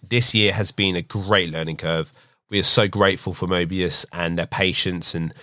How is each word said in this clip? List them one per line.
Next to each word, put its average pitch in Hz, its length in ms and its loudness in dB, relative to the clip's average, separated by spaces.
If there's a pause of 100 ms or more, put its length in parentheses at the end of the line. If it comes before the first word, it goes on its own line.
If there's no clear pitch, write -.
This 120 280 4
year 104 180 4
has 98 180 -2
been 98 240 0
a 87 60 -2
great 98 500 0
learning 80 260 -6
curve. 80 340 -2 (380)
We 101 100 0
are 92 40 2
so 104 240 4
grateful 98 460 0
for 90 140 -6
Mobius 90 680 0
and 85 240 -4
their 85 80 -2
patience 90 680 -2
and, 82 140 -4
do - 140 -14